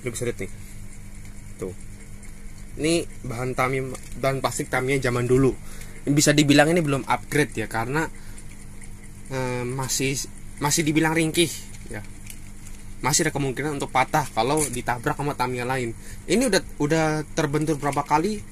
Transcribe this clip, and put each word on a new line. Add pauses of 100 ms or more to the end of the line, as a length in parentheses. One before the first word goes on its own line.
lu
bisa
lihat
nih. (1000)
Tuh. (1000)
Ini (240)
bahan
Tamiya, (240)
bahan
plastik
Tamiya
zaman
dulu. (560)
Bisa
dibilang
ini
belum
upgrade
ya,
karena, (1200)
eh,
masih, (400)
masih
dibilang
ringkih (460)
ya. (1040)
Masih
ada
kemungkinan
untuk
patah
kalau
ditabrak
sama
Tamiya
lain. (320)
Ini
udah, (200)
udah (320)
terbentur
berapa
kali (100)